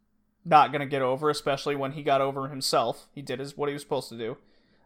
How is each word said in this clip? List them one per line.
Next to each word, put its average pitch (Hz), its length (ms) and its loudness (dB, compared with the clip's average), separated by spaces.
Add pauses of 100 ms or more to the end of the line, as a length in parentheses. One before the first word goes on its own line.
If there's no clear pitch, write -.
(440)
not 147 280 6
gonna 143 140 -2
get 135 160 -2
over, 135 280 2
especially 143 460 -2
when 135 160 -4
he 151 100 -10
got 139 180 4
over 135 280 -2
himself. 131 640 -2
He 143 100 -14
did 127 160 -6
his, 139 180 -10
what 147 120 -4
he 143 60 -4
was 143 80 -12
supposed 131 260 -4
to 117 100 -14
do. 117 200 -8 (480)